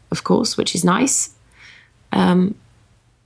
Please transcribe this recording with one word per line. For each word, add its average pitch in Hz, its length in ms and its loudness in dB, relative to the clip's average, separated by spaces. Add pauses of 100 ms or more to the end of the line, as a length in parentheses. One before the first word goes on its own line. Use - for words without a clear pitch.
(120)
of - 120 -8
course, 220 340 0
which - 180 -2
is 175 80 -4
nice. 190 460 0 (840)
Um, 185 440 2 (720)